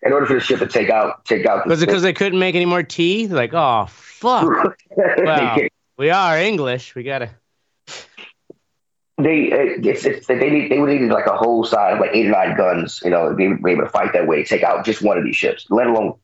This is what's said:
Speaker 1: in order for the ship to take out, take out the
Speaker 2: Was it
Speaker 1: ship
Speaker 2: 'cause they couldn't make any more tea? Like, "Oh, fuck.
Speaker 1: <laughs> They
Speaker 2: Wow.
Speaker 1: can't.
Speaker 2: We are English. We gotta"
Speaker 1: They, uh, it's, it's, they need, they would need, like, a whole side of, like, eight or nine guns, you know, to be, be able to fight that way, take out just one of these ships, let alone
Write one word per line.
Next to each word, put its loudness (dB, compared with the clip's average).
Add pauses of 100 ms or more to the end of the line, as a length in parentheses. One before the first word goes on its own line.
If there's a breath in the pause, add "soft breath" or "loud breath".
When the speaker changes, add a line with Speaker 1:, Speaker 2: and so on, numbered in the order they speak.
Speaker 1:
in 2
order 2
for 0
the 0
ship 0
to -2
take 0
out, 0
take 0
out 0
the -2
Speaker 2:
Was 2
it 2
Speaker 1:
ship 2
Speaker 2:
'cause 0
they 2
couldn't 0
make 0
any 2
more 0
tea? -2
Like, -2
"Oh, 0
fuck. -2
Speaker 1:
<laughs> -10
They 0
Speaker 2:
Wow. 0
Speaker 1:
can't. -2 (260)
Speaker 2:
We 2
are 2
English. -2
We -12
gotta" -6 (1900 loud breath)
Speaker 1:
They, 2
uh, 0 (300)
it's, -2
it's, -4
they 2
need, 0
they 2
would 0
need, 2
like, 0
a 0
whole 2
side 0
of, 0
like, 2
eight 2
or 0
nine 0
guns, -2
you 2
know, 2
to -2
be, 2
be 0
able 0
to -2
fight 0
that 2
way, 2
take 0
out 0
just -4
one 2
of -4
these -4
ships, -4
let 2
alone 0